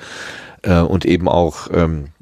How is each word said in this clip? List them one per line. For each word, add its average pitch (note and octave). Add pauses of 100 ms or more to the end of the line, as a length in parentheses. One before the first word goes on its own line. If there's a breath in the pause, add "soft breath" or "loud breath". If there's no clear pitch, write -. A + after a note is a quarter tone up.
(680 loud breath)
äh, F2
und E2+
eben F2
auch, E2
ähm, D#2+ (140)